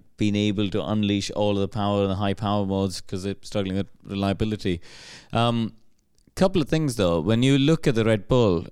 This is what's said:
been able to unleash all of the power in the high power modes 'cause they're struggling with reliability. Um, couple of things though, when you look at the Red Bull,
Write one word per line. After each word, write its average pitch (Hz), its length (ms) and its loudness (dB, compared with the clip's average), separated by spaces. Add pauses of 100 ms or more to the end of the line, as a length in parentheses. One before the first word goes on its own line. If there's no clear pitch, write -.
(180)
been 104 200 0
able 104 340 0
to 98 140 -4
unleash 101 480 0
all 104 200 0
of 101 60 0
the 98 100 -2
power 101 360 0
in 98 40 0
the 95 80 -2
high 98 180 -2
power 104 320 -2
modes 95 340 -2
'cause 92 220 -10
they're 98 200 -6
struggling 95 340 -6
with 98 100 -4 (160)
reliability. 98 760 -2 (520)
Um, 117 420 0 (600)
couple 190 260 2
of 127 60 -4
things 151 280 0
though, 85 240 2
when 110 220 2
you 135 160 4
look 151 280 2
at 135 80 2
the 113 100 2
Red 110 240 2
Bull, 101 440 4